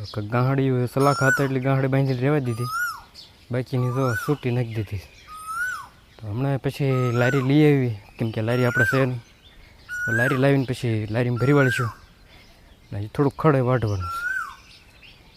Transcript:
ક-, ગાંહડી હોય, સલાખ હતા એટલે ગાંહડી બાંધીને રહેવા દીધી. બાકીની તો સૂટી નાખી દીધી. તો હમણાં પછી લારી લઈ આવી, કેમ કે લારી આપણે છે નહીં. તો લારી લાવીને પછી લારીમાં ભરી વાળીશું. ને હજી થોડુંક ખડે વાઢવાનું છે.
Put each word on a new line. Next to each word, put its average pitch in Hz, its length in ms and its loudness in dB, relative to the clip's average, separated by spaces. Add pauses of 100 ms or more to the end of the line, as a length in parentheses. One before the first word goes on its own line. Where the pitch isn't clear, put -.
(140)
ક-, 104 200 -6
ગાંહડી 135 400 2
હોય, 123 200 0
સલાખ 139 300 2
હતા 139 220 2
એટલે 135 200 -2
ગાંહડી 135 280 0
બાંધીને 135 300 0
રહેવા 143 240 2
દીધી. 120 240 -4 (800)
બાકીની 123 460 -2
તો 135 60 0 (200)
સૂટી 127 320 -2
નાખી 117 220 -2
દીધી. 101 260 -6 (1120)
તો - 40 -20 (100)
હમણાં 135 340 -2
પછી 135 260 -2 (280)
લારી 127 300 2
લઈ 151 180 6
આવી, 127 280 2 (220)
કેમ 113 180 -2
કે 113 120 -2
લારી 123 220 2
આપણે 120 220 2
છે 135 140 2
નહીં. 127 160 -4 (800)
તો 1077 140 -2
લારી - 260 2
લાવીને 139 280 2
પછી 117 240 -2 (180)
લારીમાં 120 300 0
ભરી 143 160 4
વાળીશું. 127 320 2 (1000)
ને - 100 -10
હજી 107 160 -8
થોડુંક 143 260 2
ખડે 139 280 4
વાઢવાનું 107 420 0
છે. 1077 80 -8 (1160)